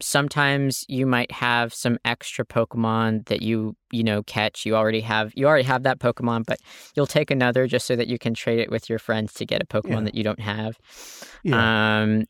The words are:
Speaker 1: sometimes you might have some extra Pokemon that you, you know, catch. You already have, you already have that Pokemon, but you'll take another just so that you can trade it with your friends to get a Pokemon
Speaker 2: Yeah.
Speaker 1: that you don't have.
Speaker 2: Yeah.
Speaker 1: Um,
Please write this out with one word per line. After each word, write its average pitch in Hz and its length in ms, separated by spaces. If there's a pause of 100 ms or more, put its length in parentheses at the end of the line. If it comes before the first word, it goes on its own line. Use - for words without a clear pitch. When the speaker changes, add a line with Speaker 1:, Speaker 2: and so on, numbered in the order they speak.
Speaker 1:
sometimes 139 880
you 131 160
might 123 260
have 120 420
some 120 300
extra - 400
Pokemon 113 840
that - 140
you, 110 360 (160)
you 113 100
know, 107 200
catch. - 420
You 110 100
already 110 240
have, 110 380
you 135 100
already 147 160
have 127 200
that 131 160
Pokemon, 117 460
but - 140 (360)
you'll 143 120
take 151 240
another 131 340
just 123 220
so 127 80
that 117 140
you 120 100
can 117 140
trade 117 260
it 110 100
with 110 200
your 113 100
friends 110 360
to 113 100
get 107 180
a - 20
Pokemon - 260
Speaker 2:
Yeah. 110 100
Speaker 1:
that 107 140
you 110 100
don't 107 160
have. 107 360 (680)
Speaker 2:
Yeah. 110 560
Speaker 1:
Um, 110 280